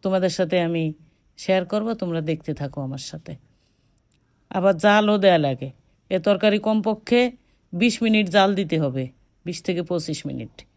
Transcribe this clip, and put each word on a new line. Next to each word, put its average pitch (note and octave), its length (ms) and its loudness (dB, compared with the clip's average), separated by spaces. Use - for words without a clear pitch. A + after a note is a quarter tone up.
তোমাদের F#3 280 2
সাথে F3 320 0
আমি E3 320 0
শেয়ার F#3+ 280 0
করব, G#3+ 280 -4
তোমরা E3+ 280 -4
দেখতে D#3 320 -4
থাকো C#3+ 280 -8
আমার C3+ 160 -8
সাথে। D#3 380 -14
আবার F#3 280 2
জালও G#3 400 4
দেয়া F#3 200 6
লাগে। C3+ 340 -2
এ F#3 100 0
তরকারি G#3 400 2
কমপক্ষে A3 720 0
বিশ A3+ 300 0
মিনিট G#3+ 260 2
জাল G3 260 4
দিতে E3 240 -2
হবে, C3+ 280 -2
বিশ E3+ 160 -8
থেকে F3 220 -4
পঁচিশ D#3+ 420 -6
মিনিট। C3 400 -12